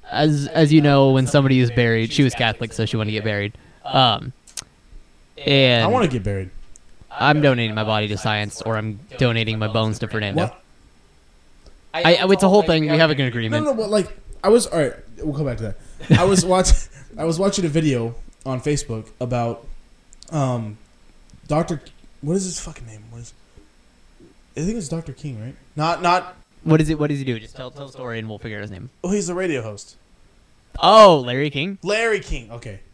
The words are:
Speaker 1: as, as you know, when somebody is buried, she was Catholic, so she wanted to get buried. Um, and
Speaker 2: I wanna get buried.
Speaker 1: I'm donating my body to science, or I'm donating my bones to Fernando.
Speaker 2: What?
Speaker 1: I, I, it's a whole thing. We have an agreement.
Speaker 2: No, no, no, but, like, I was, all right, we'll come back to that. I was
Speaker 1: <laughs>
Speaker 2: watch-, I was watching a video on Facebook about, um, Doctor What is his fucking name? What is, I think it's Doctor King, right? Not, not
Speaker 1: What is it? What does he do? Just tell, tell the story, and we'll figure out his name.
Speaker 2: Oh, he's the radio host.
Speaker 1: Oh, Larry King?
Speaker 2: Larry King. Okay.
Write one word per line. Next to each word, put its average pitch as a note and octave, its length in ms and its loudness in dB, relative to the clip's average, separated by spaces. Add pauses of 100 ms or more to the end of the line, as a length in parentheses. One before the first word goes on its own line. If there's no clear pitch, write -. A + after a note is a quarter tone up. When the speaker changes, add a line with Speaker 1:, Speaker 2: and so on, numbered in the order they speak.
(120)
Speaker 1:
as, D3 360 0
as D#3 260 4
you D#3 80 8
know, C#3 300 6
when C3 160 2
somebody C3+ 320 4
is B2 100 4
buried, A2+ 420 0
she C#3+ 120 2
was B2+ 100 2
Catholic, A2+ 400 -4
so A2+ 140 -2
she A#2+ 100 -4
wanted G#2+ 140 -2
to - 60 -4
get G2+ 60 -6
buried. G#2 300 -4 (300)
Um, C3 500 0 (1040)
and C3 460 4
Speaker 2:
I - 40 2
wanna G3 200 2
get A#2+ 160 -4
buried. F#2+ 260 -6 (640)
Speaker 1:
I'm C#3+ 300 0
donating A#2+ 340 2
my A2 80 -2
body G#2+ 260 -2
to G#2 80 -4
science, G#2 460 -4
or A2+ 140 -4
I'm G#2+ 220 -8 (200)
donating A2+ 400 0
my G#2+ 80 -2
bones A2 320 -2
to A2+ 80 -6
Fernando. G2+ 380 -2
Speaker 2:
What? - 160 -12 (1300)
Speaker 1:
I, E3+ 220 2
I, F3+ 160 0
it's F#3+ 120 4
a F#3+ 60 6
whole G3+ 140 4
thing. D#3 260 0
We D3+ 80 2
have D#3+ 140 4
an C#3 100 -2
agreement. A#2 420 -2
Speaker 2:
No, D4 80 0
no, A3+ 60 0
no, A3 60 -4
but, G3+ 80 -6
like, G3+ 200 0 (320)
I F#3+ 60 2
was, A#3 180 6
all E3+ 120 -2
right, C3 140 0 (260)
we'll C#3+ 160 -6
come D3 100 -4
back A#2+ 120 -4
to A2 180 -8 (340)
that. E3+ 100 8
I F#3 60 4
was F#3+ 200 4
Speaker 1:
<laughs> - 0 -
Speaker 2:
watch-, F#3 420 4 (300)
I D3 60 -6
was E3 160 -2
watching G3 240 0
a E3 60 -2
video C3 460 0 (300)
on C3 160 -6
Facebook C#3 460 -4 (140)
about, A#2+ 440 -4 (640)
um, B2 480 -4 (680)
Doctor D#3+ 340 -2 (400)
What D#3 140 -4
is G3 80 -2
his F3+ 160 -10
fucking D3+ 260 -14
name? G#2+ 260 -20
What A#2 100 -18
is, - 120 -20 (1200)
I C#3 40 -6
think G#3+ 160 -4
it's D#3+ 120 -10
Doctor D#3+ 240 -8
King, C3 280 -12
right? B2 140 -14 (200)
Not, E3 260 -2
not F3+ 340 0 (280)
Speaker 1:
What D#3 180 4
is D3+ 80 0
it? D#3 100 -2
What D3 100 0
does C#3+ 100 -4
he C3+ 60 -8
do? A#2+ 140 -4
Just G#2+ 160 -18
tell, B2+ 160 -16
tell C#3 160 -18
the C3 60 -20
story, A#2+ 260 -10
and A2 80 -10
we'll G#2 120 -12
figure G#2+ 180 -12
out G2+ 40 -10
his G#2+ 100 -12
name. A2+ 180 -16 (140)
Speaker 2:
Oh, F3+ 80 -4
he's G3+ 160 -2
the F3 80 -6
radio F3 260 -4
host. G#2+ 340 -14 (840)
Speaker 1:
Oh, F#3 440 8
Larry C3 240 -2
King? D#3+ 340 -6
Speaker 2:
Larry G#3+ 360 -2
King. A#2+ 320 -10
Okay. A2 280 -16 (140)